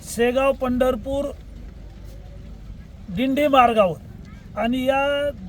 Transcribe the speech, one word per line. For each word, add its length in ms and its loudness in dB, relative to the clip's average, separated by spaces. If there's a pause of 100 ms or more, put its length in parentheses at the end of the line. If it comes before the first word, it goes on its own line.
शेगाव 460 2
पंढरपूर 760 0 (1900)
दिंडी 320 2
मार्गावर 1120 4
आणि 260 0
या 440 2 (200)